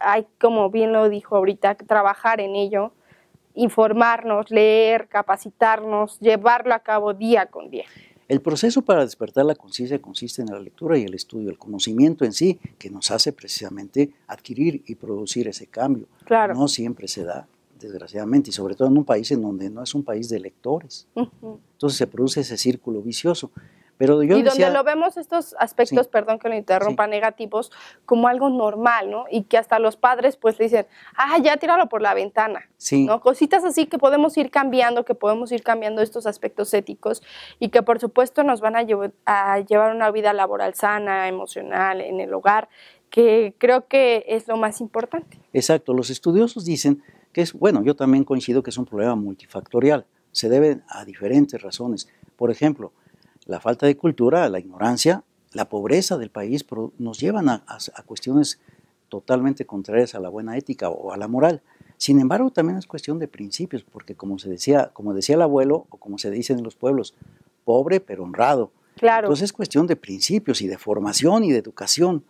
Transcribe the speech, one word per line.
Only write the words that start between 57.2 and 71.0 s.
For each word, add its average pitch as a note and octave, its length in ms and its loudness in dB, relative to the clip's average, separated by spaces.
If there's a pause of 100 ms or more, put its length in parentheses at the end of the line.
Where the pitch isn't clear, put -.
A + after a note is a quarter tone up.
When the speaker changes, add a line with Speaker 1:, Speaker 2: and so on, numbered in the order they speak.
Speaker 2:
llevan F#3 280 -2
a, A2+ 200 -2
a, A2+ 100 -16 (160)
a - 80 -20
cuestiones C3+ 560 -2 (500)
totalmente B2+ 580 -2
contrarias G#2+ 500 -2
a - 20 -12
la F#2 100 -8
buena A2 300 -10
ética B2 320 -8
o F#2 220 -10
a G2 40 -10
la G2+ 120 -8
moral. C#3+ 340 2 (340)
Sin C#3 220 4
embargo, G3 320 2
también F3 260 0
es F#3+ 120 -12
cuestión D#3 320 -8
de D3+ 80 -8
principios, G#2 560 -10
porque - 320 -20
como G2 240 -10
se G2 100 -10
decía, C3+ 420 2
como G#2 220 -8
decía A#2 220 0
el E3+ 60 4
abuelo, C#3+ 480 2
o - 60 -20
como G2+ 220 -14
se G2+ 140 -8
dice A#2 220 -2
en A#2+ 100 -6
los A2+ 100 -12
pueblos, B2+ 400 -4 (500)
"pobre C#3+ 360 2
pero F#2+ 240 -12
honrado". A#2 480 0 (240)
Speaker 1:
Claro. A3+ 320 2
Speaker 2:
Entonces D#3 160 0
es G3+ 80 -4
cuestión E3 340 0
de E3 80 2
principios C3 640 -4
y G2+ 60 -6
de F#2 100 -6
formación G#2+ 680 0